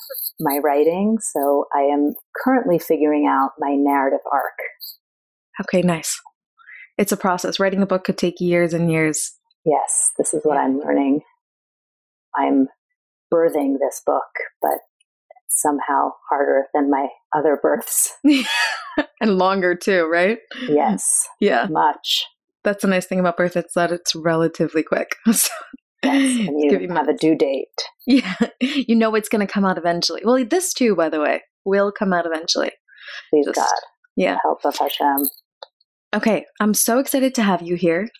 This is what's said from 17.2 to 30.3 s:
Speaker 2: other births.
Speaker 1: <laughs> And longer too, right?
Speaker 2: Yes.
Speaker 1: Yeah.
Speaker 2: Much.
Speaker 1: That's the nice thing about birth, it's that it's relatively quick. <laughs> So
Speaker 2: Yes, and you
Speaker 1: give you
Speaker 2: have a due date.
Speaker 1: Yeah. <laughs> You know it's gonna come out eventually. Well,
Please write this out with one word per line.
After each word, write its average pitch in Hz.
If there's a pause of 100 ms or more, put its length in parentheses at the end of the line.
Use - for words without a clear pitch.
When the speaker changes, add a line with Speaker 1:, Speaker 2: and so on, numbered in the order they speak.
Speaker 2:
other 147
births. - (140)
Speaker 1:
<laughs> - (960)
And 202
longer 185
too, 175
right? 185 (280)
Speaker 2:
Yes. - (140)
Speaker 1:
Yeah. 127
Speaker 2:
Much. - (380)
Speaker 1:
That's 202
the 202
nice 185
thing 185
about 175
birth, 175
it's 175
that 170
it's 175
relatively 160
quick. -
<laughs> 226
So - (540)
Speaker 2:
Yes, 269
and 147
you 147
Speaker 1:
give 185
you 180
Speaker 2:
have 151
a 151
due 156
date. 139 (400)
Speaker 1:
Yeah. 240 (140)
<laughs> -
You 254
know 220
it's 214
gonna 208
come 196
out 185
eventually. 170
Well, 254